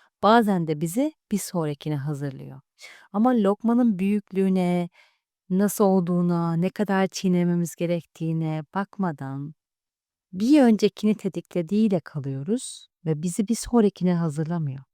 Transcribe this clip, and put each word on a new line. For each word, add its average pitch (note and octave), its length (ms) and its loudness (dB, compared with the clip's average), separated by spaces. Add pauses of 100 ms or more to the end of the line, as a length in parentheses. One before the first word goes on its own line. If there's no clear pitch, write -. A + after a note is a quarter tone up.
(220)
bazen G3+ 440 4
de D#3 140 -2
bizi A3+ 320 -2 (200)
bir G3+ 60 0
sonrakine D3+ 580 -4
hazırlıyor. C#3 640 -8 (520)
Ama A#3 300 2
lokmanın A3+ 560 2
büyüklüğüne, F#3 880 0 (640)
nasıl G3+ 340 2
olduğuna, F3 720 2
ne F3+ 140 0
kadar F#3+ 360 -2
çiğnememiz F3 680 0
gerektiğine D#3+ 880 -4 (100)
bakmadan D3+ 800 -6 (800)
bir B3+ 300 4
öncekini G#3+ 520 4
tetiklediğiyle F#3+ 840 -2
kalıyoruz C#3 880 -6 (180)
ve D#3 160 -2
bizi F3+ 260 -2
bir A3+ 60 0
sonrakine G3 600 2
hazırlamıyor. D#3 800 -4